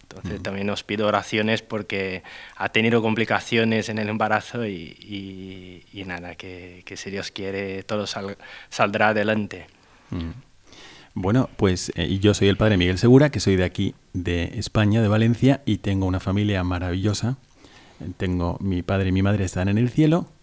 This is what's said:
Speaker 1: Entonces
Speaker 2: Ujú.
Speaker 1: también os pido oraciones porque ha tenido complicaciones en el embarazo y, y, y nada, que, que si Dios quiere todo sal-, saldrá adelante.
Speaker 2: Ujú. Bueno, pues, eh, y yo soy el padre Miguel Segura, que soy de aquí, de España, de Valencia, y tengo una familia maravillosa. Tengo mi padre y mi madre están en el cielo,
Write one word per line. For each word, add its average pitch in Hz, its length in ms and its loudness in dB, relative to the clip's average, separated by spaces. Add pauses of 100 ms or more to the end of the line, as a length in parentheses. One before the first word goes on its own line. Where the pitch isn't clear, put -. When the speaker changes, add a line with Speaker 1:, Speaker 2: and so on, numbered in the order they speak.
Speaker 1:
Entonces 92 320 -12
Speaker 2:
Ujú. 92 80 -10
Speaker 1:
también 98 260 -4
os 98 160 -6
pido 104 220 -2
oraciones 107 560 0
porque 95 600 -6 (340)
ha 95 120 -4
tenido 113 320 4
complicaciones 110 880 0
en 110 100 -6
el 107 120 -4
embarazo 110 560 -2
y, 85 340 -10
y, 95 840 -14 (120)
y 95 60 -12
nada, 87 300 -10
que, 90 500 -16
que 95 140 -14
si 101 120 -12
Dios 98 200 -8
quiere 98 540 -8
todo 104 220 -4
sal-, 101 300 -8 (320)
saldrá 107 400 0
adelante. 107 580 -2 (440)
Speaker 2:
Ujú. 85 240 -6 (800)
Bueno, 104 420 2
pues, 92 380 0
eh, 82 120 -2
y 98 120 0
yo 101 160 6
soy 98 140 4
el 95 100 4
padre 107 180 4
Miguel 90 220 2
Segura, 131 320 8
que 104 100 -4
soy 98 160 4
de 90 80 2
aquí, 95 300 -2 (180)
de 87 460 -2
España, 107 420 2
de 107 80 4
Valencia, 117 560 4
y 104 140 0
tengo 95 280 -2
una 92 140 0
familia 98 440 0
maravillosa. 95 760 -2 (800)
Tengo 90 420 0
mi 90 220 -2
padre 98 260 0
y 92 40 2
mi 95 100 2
madre 101 220 2
están 92 240 -2
en 104 100 2
el 123 120 2
cielo, 156 400 2 (120)